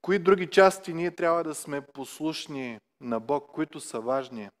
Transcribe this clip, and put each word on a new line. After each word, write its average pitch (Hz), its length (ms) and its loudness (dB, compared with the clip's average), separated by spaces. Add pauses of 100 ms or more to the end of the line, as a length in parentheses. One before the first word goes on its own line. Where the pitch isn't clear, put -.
Кои 196 160 2
други 180 320 4
части 190 440 6
ние 170 200 -4
трябва 170 300 0
да 156 100 -6
сме 143 320 -8
послушни 135 920 -8 (220)
на 117 200 -4
Бог, 139 320 -4
които 156 280 -6
са 117 200 -10
важни? 117 500 -6 (100)